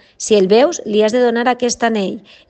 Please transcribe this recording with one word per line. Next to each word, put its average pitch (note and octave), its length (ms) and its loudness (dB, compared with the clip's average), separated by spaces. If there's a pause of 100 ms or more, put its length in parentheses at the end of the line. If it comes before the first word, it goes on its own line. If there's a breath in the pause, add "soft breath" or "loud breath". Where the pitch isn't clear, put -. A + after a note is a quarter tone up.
(220 soft breath)
"Si - 160 0
el F#3+ 80 4
veus, A#3+ 400 2
li G#3+ 160 0
has G#3+ 140 0
de B3+ 40 0
donar A#3+ 300 0
aquest A#3+ 320 -4
anell G#3+ 380 -2 (300 loud breath)